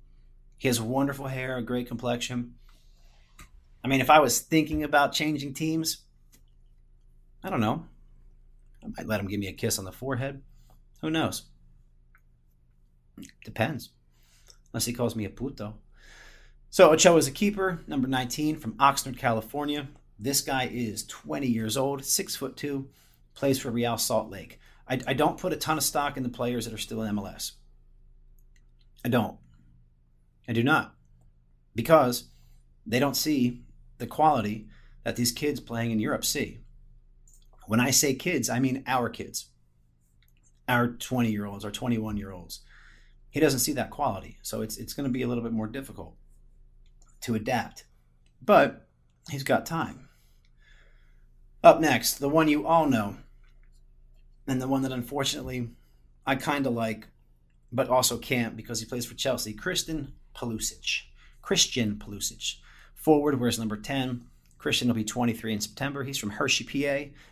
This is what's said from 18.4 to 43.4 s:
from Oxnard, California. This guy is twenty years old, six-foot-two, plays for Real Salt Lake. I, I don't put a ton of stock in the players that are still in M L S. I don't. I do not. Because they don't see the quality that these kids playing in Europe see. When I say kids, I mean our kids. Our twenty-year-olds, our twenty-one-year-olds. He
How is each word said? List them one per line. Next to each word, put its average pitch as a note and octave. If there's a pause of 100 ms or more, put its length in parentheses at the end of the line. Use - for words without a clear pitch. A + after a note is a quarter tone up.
from A#2
Oxnard, C#3
California. C#3+ (300)
This C3+
guy C3
is A2
twenty D3
years A2+
old, C3+
six-foot-two, C#3 (460)
plays C#3
for B2
Real A#2
Salt A2
Lake. F#2 (300)
I, C3
I C3
don't D#3
put F#3
a -
ton D#3
of C#3
stock C#3+
in C3+
the B2
players A#2+
that A2
are G#2+
still A2
in G#2+
M G#2
L F#2+
S. - (1500)
I B2+
don't. A2+ (1080)
I B2
do A#2
not. C3+ (800)
Because B2 (540)
they A#2
don't C#3
see B2 (360)
the B2
quality A2+ (380)
that A#2
these A#2+
kids C#3+
playing A#2
in G#2+
Europe B2+
see. - (1040)
When A2
I B2+
say C#3
kids, C3+
I A#2+
mean B2+
our B2
kids. - (1200)
Our A#2+
twenty-year-olds, G#2
our G#2
twenty-one-year-olds. G#2 (680)
He D3